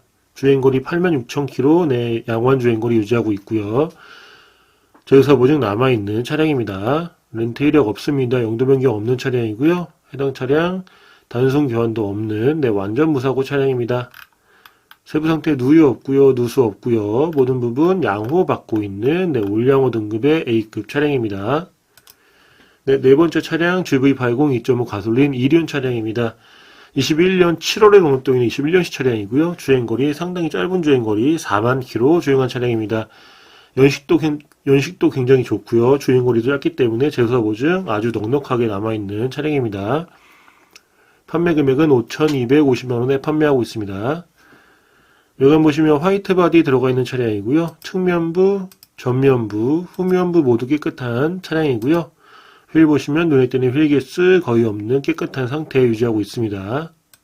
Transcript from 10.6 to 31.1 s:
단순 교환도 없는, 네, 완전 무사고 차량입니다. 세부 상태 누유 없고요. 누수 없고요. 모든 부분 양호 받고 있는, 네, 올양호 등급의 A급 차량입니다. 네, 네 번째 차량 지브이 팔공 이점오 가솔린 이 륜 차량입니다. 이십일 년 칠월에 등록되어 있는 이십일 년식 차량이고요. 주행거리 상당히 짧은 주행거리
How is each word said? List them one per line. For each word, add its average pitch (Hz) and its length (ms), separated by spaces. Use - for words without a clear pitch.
단순 135 400
교환도 113 400
없는, 110 540
네, 123 60
완전 110 420
무사고 131 340
차량입니다. 123 640
세부 156 220
상태 156 300
누유 143 320
없고요. 135 480
누수 120 260
없고요. 113 720
모든 131 240
부분 143 460
양호 113 420
받고 110 360
있는, 135 500
네, 123 80
올양호 123 500
등급의 113 560
A급 110 420
차량입니다. 135 800
네, 135 160
네 131 160
번째 165 240
차량 170 420
지브이 135 320
팔공 127 380
이점오 123 320
가솔린 113 500
이 123 140
륜 160 180
차량입니다. 117 680
이십일 160 440
년 170 200
칠월에 202 400
등록되어 135 360
있는 123 140
이십일 143 240
년식 180 200
차량이고요. 127 640
주행거리 127 560
상당히 175 380
짧은 180 320
주행거리 131 560